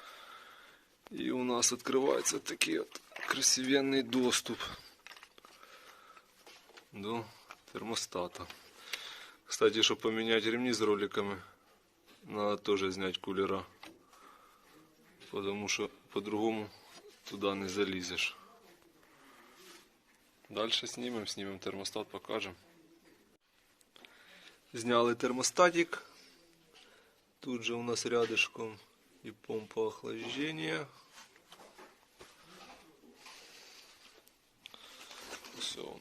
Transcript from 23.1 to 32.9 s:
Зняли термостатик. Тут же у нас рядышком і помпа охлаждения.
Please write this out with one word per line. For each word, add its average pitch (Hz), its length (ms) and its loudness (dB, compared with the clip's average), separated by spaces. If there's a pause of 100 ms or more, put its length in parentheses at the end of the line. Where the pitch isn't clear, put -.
Зняли 120 420 4
термостатик. 135 880 4 (1400)
Тут 123 220 -6
же 117 120 0
у 120 80 -2
нас 120 240 0
рядышком 113 720 2 (460)
і 117 60 -10
помпа 110 500 -6
охлаждения. 135 1080 -2 (4000)